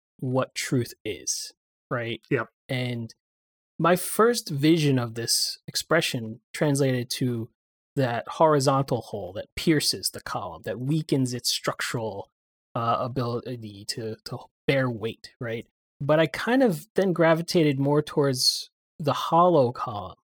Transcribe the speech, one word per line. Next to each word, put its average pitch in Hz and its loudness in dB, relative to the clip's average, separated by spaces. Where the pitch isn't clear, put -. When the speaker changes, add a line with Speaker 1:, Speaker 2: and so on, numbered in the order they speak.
Speaker 1:
what 127 -2
truth - -2
is, - -8
right? 117 -6
Speaker 2:
Yep. 117 -2
Speaker 1:
And 123 -6
my 170 4
first 226 0
vision 147 4
of 113 -6
this - -2
expression 123 -2
translated 135 0
to 117 -2
that 120 -2
horizontal 139 2
hole 95 -10
that 104 -10
pierces - 0
the 107 -12
column, 87 -8
that 110 -6
weakens 135 0
its 120 -4
structural, - -4
uh, 117 0
ability 117 -6
to, 110 -8
to - -10
bear 135 2
weight, 113 -8
right? 117 -6
But 151 4
I 160 4
kind 254 0
of 196 2
then 190 2
gravitated 160 4
more 147 2
towards - 0
the 147 0
hollow 165 4
column. 98 -8